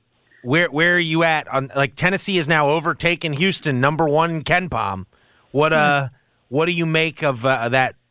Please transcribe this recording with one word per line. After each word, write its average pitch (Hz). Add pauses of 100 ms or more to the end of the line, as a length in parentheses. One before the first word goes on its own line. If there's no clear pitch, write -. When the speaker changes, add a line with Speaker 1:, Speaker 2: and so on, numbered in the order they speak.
(420)
Speaker 1:
where, 160
where 165
are 175
you 165
at 156
on, 135
like, 139
Tennessee 185
has 151
now 151
overtaken 165
Houston, 151
number 151
one 160
KenPom. 117 (460)
What, 151
uh, 143
Speaker 2:
Hmm. - (340)
Speaker 1:
what 151
do 180
you 165
make 160
of, 127
uh, 127
that, 131 (140)